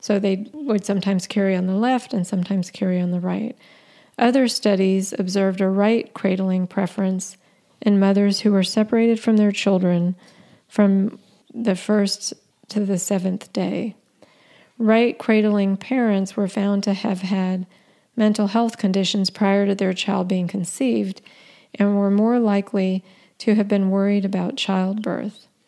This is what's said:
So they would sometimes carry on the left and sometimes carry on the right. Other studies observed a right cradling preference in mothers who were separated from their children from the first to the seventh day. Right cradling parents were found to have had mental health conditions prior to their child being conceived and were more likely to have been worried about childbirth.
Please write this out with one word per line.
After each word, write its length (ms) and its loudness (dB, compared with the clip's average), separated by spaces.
So 180 0
they 360 -2
would 320 -4
sometimes 400 -2
carry 280 0
on 120 -2
the 80 -2
left 400 -2
and 120 -2
sometimes 440 -4
carry 280 -2
on 120 -2
the 100 -2
right. 340 -4
Other 300 4
studies 720 0
observed 420 0
a 80 2
right 460 2
cradling 520 0
preference 680 -4
in 180 4
mothers 400 4
who 120 2
were 100 4
separated 580 2
from 160 2
their 160 4
children 640 2
from 520 2
the 220 -2
first 560 -2
to 120 0
the 140 0
seventh 540 -4
day. 420 -4
Right 380 2
cradling 600 2
parents 600 0
were 120 0
found 360 0
to 100 0
have 280 -4
had 440 -2
mental 320 2
health 300 0
conditions 520 0
prior 360 2
to 80 0
their 200 -2
child 340 -2
being 200 -2
conceived 760 -4
and 220 2
were 140 2
more 280 2
likely 640 0
to 160 0
have 140 2
been 220 2
worried 340 2
about 320 -4
childbirth. 880 -4